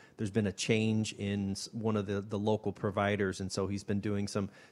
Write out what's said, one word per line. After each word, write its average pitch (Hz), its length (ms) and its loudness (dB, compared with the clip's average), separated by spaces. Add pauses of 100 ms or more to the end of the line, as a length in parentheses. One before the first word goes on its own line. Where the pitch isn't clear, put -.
(180)
there's 104 140 -4
been 104 160 2
a 92 40 0
change 110 600 2
in 101 380 -2
s-, - 220 -6
one 110 240 0
of 101 80 0
the, 101 160 -2
the 107 180 -4
local 104 320 2
providers, 101 680 2
and 92 100 -4
so 98 160 0
he's 101 160 -4
been 101 160 0
doing 101 280 0
some, 101 220 0 (220)